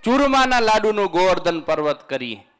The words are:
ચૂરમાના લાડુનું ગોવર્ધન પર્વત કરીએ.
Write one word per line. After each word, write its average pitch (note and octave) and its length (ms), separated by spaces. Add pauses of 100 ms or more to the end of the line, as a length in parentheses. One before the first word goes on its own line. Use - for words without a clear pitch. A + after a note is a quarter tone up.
ચૂરમાના C4 560
લાડુનું G#3+ 460
ગોવર્ધન E3+ 540
પર્વત D3+ 480
કરીએ. B2 360 (160)